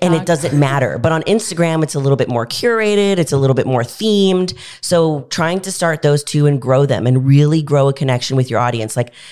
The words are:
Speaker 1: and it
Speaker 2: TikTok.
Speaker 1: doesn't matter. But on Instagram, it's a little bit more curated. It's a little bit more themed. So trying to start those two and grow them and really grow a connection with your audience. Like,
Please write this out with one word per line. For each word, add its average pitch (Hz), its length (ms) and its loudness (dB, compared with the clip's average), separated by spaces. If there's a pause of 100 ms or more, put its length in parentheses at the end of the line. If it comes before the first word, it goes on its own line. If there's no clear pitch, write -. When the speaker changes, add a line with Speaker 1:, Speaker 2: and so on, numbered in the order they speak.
Speaker 1:
and 175 140 2
it 160 40 2
Speaker 2:
TikTok. 185 60 -6
Speaker 1:
doesn't 165 340 -2
matter. 131 380 0
But 160 140 0
on 160 120 0
Instagram, 165 600 0
it's 147 100 -10
a 147 60 -4
little 139 160 2
bit 127 120 0
more 117 200 -2
curated. 208 720 0
It's 156 120 -2
a 139 60 2
little 135 160 2
bit 120 140 -2
more 127 160 0
themed. 190 720 0 (260)
So 160 480 0
trying 170 300 -2
to 190 120 -8
start 165 300 -2
those 147 220 2
two 147 240 0
and 143 120 2
grow 131 280 2
them 110 180 0
and 127 180 2
really 147 380 4
grow 139 260 2
a 139 60 2
connection 131 420 -4
with 127 140 0
your 113 120 -2
audience. 117 360 -4
Like, 120 140 -2 (200)